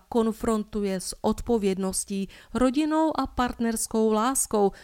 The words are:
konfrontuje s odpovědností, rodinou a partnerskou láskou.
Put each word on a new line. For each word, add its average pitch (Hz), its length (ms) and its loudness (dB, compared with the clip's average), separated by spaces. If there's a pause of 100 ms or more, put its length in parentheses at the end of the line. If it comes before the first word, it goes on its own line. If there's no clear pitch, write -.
konfrontuje 214 920 0
s - 200 -8
odpovědností, 196 1080 -2 (260)
rodinou 302 680 2
a 269 60 -2
partnerskou 226 840 0
láskou. 214 580 2 (140)